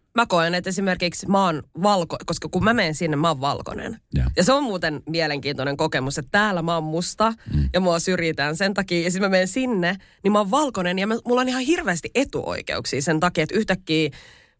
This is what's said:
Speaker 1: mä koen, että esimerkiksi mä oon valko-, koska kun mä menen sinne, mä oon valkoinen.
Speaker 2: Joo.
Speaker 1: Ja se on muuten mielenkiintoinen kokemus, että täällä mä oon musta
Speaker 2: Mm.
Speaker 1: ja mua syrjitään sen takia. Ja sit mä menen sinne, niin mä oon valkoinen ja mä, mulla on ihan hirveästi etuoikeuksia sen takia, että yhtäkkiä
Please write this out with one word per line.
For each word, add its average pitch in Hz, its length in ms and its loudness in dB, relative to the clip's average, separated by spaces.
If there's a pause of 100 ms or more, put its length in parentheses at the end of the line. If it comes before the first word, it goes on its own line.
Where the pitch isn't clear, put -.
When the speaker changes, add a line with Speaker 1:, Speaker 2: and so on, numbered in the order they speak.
(140)
Speaker 1:
mä 220 120 4
koen, 170 280 2
että 180 160 -4
esimerkiksi 185 560 -2
mä 196 180 4
oon 165 180 0 (200)
valko-, 202 340 2 (100)
koska 165 220 -4
kun 180 160 0
mä 226 100 4
menen 175 200 0
sinne, 151 220 -2
mä 156 120 2
oon 143 120 0
valkoinen. - 580 -6 (160)
Speaker 2:
Joo. 62 120 2 (100)
Speaker 1:
Ja 185 80 4
se 247 80 4
on 285 120 2
muuten 175 440 -4
mielenkiintoinen 143 680 -2
kokemus, 143 420 -2
että 143 120 -10
täällä 202 320 2
mä 170 120 0
oon 160 100 -2
musta 175 480 0 (220)
Speaker 2:
Mm. 69 200 2
Speaker 1:
ja 185 60 2
mua 175 180 4
syrjitään 165 580 0
sen 196 180 0
takia. 185 300 0
Ja 180 60 0
sit 175 120 0
mä 202 60 2
menen 185 200 4
sinne, 202 480 0 (260)
niin 196 100 4
mä 208 60 4
oon 202 120 0
valkoinen 196 480 0
ja 196 80 0
mä, 220 80 -2 (100)
mulla 247 160 2
on 254 80 0
ihan 254 140 -2
hirveästi 262 520 0
etuoikeuksia 127 880 -4
sen 156 180 0
takia, 175 240 0
että 156 140 -4
yhtäkkiä 160 520 0 (500)